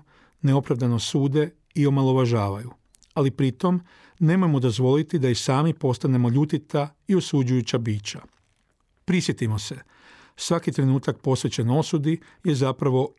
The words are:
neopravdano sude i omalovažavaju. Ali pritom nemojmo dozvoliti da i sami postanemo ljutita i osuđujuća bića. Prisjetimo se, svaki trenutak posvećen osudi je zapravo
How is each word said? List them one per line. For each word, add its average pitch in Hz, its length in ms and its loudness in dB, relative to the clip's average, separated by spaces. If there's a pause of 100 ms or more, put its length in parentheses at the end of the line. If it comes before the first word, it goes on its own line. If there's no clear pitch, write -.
(420)
neopravdano 131 580 0
sude 143 500 0 (260)
i 143 120 2
omalovažavaju. 120 840 0 (420)
Ali 139 180 0
pritom 175 500 -2 (380)
nemojmo 165 400 2
dozvoliti 131 600 0
da 131 100 0
i 120 60 2
sami 147 380 0
postanemo 127 560 0
ljutita 147 640 -2 (120)
i 196 80 2
osuđujuća 127 640 0
bića. 110 440 -4 (840)
Prisjetimo 127 540 0
se, - 200 -12 (560)
svaki 170 360 -2
trenutak 135 460 0
posvećen 123 520 -2
osudi 156 500 0 (240)
je 160 120 0
zapravo 131 640 0